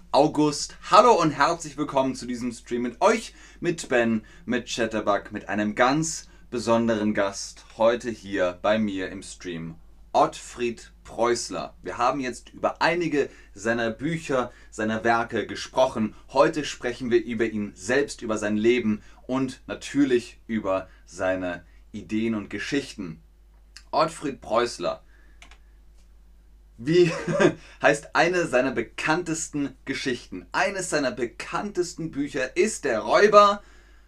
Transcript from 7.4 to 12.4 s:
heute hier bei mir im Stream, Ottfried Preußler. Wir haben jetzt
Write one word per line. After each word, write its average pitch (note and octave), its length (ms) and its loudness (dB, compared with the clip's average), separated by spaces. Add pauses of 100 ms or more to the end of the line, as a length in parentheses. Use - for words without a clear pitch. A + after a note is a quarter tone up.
heute A#2 340 2
hier G2 500 -2
bei G#2 160 2
mir G2 320 -2
im F#2+ 140 -12
Stream, E2 500 -12 (400)
Ottfried B2 800 -2 (120)
Preußler. A2+ 800 -2
Wir - 160 -8
haben C3 220 0
jetzt B2+ 340 -8